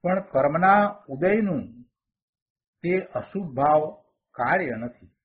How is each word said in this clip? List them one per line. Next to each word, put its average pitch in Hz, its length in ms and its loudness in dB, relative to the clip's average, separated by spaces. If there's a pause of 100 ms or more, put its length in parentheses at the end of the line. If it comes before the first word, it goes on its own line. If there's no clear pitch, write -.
પણ 185 180 -2
કર્મના 190 880 2
ઉદયનું 185 720 -2 (1000)
તે 180 160 0
અશુભ 185 560 -8
ભાવ 151 480 2 (300)
કાર્ય 143 380 -2
નથી. 117 380 -12 (160)